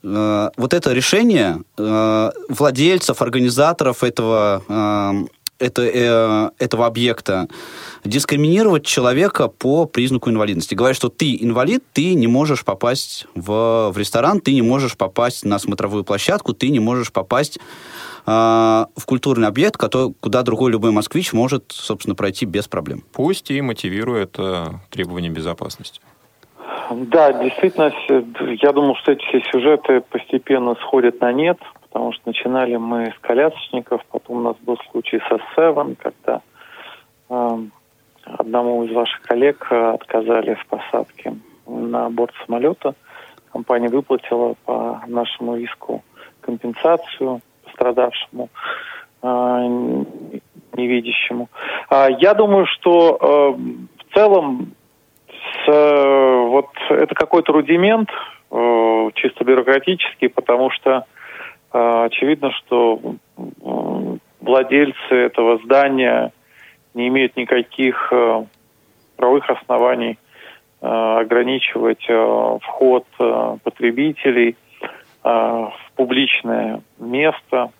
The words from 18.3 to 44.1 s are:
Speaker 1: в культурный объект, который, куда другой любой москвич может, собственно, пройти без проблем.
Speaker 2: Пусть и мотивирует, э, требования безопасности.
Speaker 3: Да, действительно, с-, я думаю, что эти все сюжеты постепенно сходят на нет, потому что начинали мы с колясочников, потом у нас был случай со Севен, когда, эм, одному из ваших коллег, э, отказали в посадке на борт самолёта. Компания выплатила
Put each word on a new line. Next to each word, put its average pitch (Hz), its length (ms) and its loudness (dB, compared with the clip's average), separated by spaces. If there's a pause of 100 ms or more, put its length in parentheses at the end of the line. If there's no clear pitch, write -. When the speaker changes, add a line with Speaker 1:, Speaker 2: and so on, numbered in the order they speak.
Speaker 1:
в 113 760 2
культурный 123 400 0
объект, 131 300 0
который, 127 420 -2
куда 147 240 0
другой 120 300 0
любой 113 180 2
москвич 107 420 -2
может, 135 360 0
собственно, - 480 -8
пройти 98 280 -4
без 95 220 -4
проблем. - 460 -8
Speaker 2:
Пусть 156 400 -2
и 139 80 -2
мотивирует, 110 800 -4
э, 92 280 -4 (240)
требования 87 400 -6
безопасности. - 720 -10 (880)
Speaker 3:
Да, 131 420 4
действительно, 151 580 0
с-, 131 340 0 (360)
я 143 120 6
думаю, 139 240 2
что - 160 0
эти - 140 -2
все - 140 2 (120)
сюжеты 135 480 2
постепенно 123 720 -2
сходят 120 460 0
на 120 120 2
нет, 165 260 0 (300)
потому 117 240 -6
что - 140 -16
начинали 123 500 -2
мы 117 400 -4
с - 40 -20
колясочников, 127 880 -2
потом 120 280 -8
у - 20 -4
нас 117 220 -4
был 120 140 -4 (140)
случай 117 380 -4
со 113 100 0 (160)
Севен, 147 420 2
когда, - 440 -6 (880)
эм, 117 400 -4 (540)
одному 120 600 -2
из 113 80 -6
ваших 117 300 -2
коллег, 131 480 0
э, 117 240 2
отказали 113 600 -2
в - 120 -12
посадке - 680 -8 (320)
на 120 440 -6
борт 117 240 -4 (100)
самолёта. - 500 -2 (580)
Компания 120 360 -2
выплатила 120 640 -2 (100)